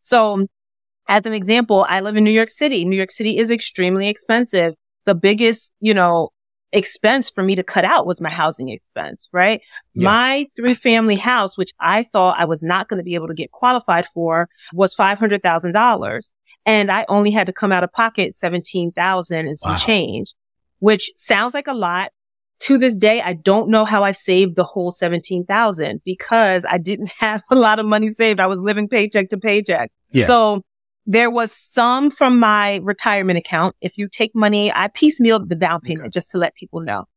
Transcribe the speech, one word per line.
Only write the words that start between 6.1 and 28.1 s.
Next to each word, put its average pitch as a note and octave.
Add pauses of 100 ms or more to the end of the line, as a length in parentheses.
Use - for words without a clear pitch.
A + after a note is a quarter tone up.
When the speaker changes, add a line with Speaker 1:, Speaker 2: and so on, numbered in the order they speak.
Speaker 1:
expense G#3+
for -
me F#3+
to F#3
cut -
out G3
was F3
my D#3+
housing D#3
expense, -
right? F#3+ (340)
Speaker 2:
Yeah. F3+
Speaker 1:
My B3+ (100)
three A#3+
family A3+
house, G#3+
which F#3
I G3+
thought F#3
I E3+
was D#3+
not F3+
gonna F#3
be F3
able D#3+
to E3
get D#3
qualified A#3
for, E3+ (240)
was F3+
five G3+
hundred G#3
thousand E3+
dollars. G#3 (320)
And G#3
I G#3
only G#3
had G3+
to F#3
come G3
out F3+
of F3+
pocket A3
seventeen F3
thousand F3
and D3
some -
Speaker 2:
Wow. F2+
Speaker 1:
change, F3+ (440)
which G3+
sounds A#3
like C#4+
a C#4
lot. F#3 (480)
To C4+
this A#3+
day, G#3+
I F3+
don't F#3+
know A3
how G#3
I G3
saved F#3
the F3+
whole F3
seventeen F3
thousand F#3+
because F#3
I F3+
didn't F#3
<laughs> -
have G#3+
a B3+
lot A3
of G#3+
money G#3+